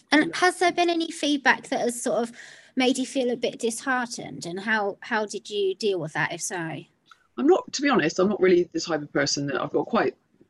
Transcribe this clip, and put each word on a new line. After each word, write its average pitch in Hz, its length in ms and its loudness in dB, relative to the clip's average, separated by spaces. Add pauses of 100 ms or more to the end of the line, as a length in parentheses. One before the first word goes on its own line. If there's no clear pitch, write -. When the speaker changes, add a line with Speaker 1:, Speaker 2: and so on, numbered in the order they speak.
(120)
Speaker 1:
And 302 160 6
Speaker 2:
Lovely. 330 80 -6
Speaker 1:
has 359 240 2
there 349 120 4
been 349 180 2
any 330 220 0
feedback 285 580 0
that 262 120 -2
has 240 200 -2
sort 208 200 0
of 240 100 -4 (440)
made 262 220 4
you 262 80 -2
feel 247 260 -2
a 233 60 -2
bit - 220 -4
disheartened, 240 840 -4
and 175 160 -8
how, 208 400 0
how 214 240 -2
did 208 240 -10
you 202 260 0
deal 190 240 0
with 156 140 -6
that, 156 200 -2
if 170 80 -10
so? 165 420 -6 (540)
Speaker 2:
I'm 254 100 2
not, - 260 2
to - 80 -8
be 285 80 2
honest, 175 300 2
I'm 185 100 4
not 202 100 -2
really 180 320 6
the 165 80 -6
type 160 220 -2
of 147 100 -12
person 143 360 0
that, 139 140 -4
I've 147 100 -4
got 143 160 0
quite, 185 280 0 (340)